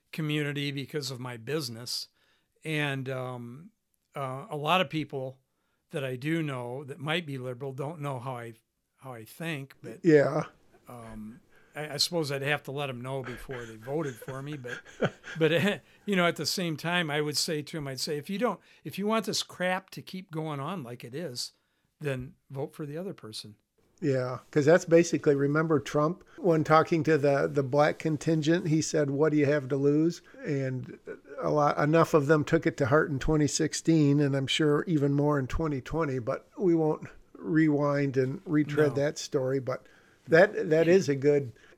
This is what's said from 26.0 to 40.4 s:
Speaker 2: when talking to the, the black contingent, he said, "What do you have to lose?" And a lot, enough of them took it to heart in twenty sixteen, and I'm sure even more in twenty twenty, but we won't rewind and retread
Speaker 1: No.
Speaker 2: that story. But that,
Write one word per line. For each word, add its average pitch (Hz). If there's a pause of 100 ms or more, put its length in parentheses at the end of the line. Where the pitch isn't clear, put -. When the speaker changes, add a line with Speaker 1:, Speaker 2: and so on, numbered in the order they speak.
Speaker 2:
when 160
talking 156
to 156
the, 139
the 143
black 143
contingent, 160
he 156
said, 147
"What 151
do 151
you 147
have 139
to 143
lose?" 151 (240)
And 131 (420)
a 170
lot, 147
enough 156
of 143
them 156
took 165
it -
to 143
heart 151
in 135
twenty 151
sixteen, 147
and 139
I'm 135
sure 147
even 143
more 143
in 127
twenty 151
twenty, 135
but 120
we 180
won't 156 (260)
rewind 143
and 131
retread 151
Speaker 1:
No. 120
Speaker 2:
that 143
story. 135
But 127 (420)
that, 185